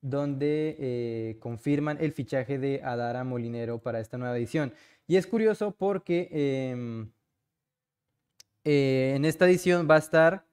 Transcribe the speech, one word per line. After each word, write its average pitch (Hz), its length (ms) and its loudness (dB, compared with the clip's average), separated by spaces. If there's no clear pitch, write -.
donde, 143 760 -2
eh, 117 600 -4
confirman 143 600 -2
el 151 100 -2
fichaje 135 460 -4
de 135 260 -2
Adara 120 400 -4
Molinero 117 540 -6
para 113 200 -6
esta 113 200 -8
nueva 123 180 -4
edición. 123 380 -2
Y 165 100 2
es 185 100 2
curioso 214 480 0
porque, 185 560 -2
em, 127 800 -4
eh, 135 540 2
en 139 80 0
esta 160 240 4
edición 175 420 4
va 156 40 10
a 156 60 8
estar 165 520 4